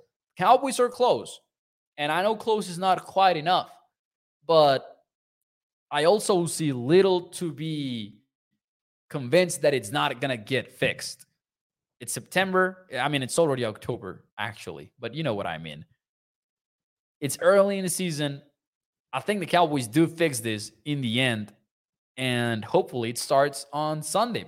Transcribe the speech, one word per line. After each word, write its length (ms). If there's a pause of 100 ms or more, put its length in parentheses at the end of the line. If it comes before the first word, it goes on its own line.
(380)
Cowboys 420
are 80
close. 500 (600)
And 120
I 120
know 120
close 360
is 80
not 260
quite 320
enough, 340 (760)
but 580 (840)
I 140
also 420
see 260
little 600
to 200
be 680 (880)
convinced 500
that 140
it's 160
not 320
gonna 160
get 340
fixed. 540 (760)
It's 140
September. 720 (120)
I 120
mean, 120
it's 160
already 280
October, 580 (140)
actually, 600
but 160
you 80
know 120
what 120
I 120
mean. 260 (1400)
It's 200
early 380
in 60
the 60
season. 520 (720)
I 80
think 180
the 80
Cowboys 400
do 220
fix 320
this 320 (140)
in 160
the 180
end, 320 (640)
and 480
hopefully 460
it 80
starts 540
on 300
Sunday 460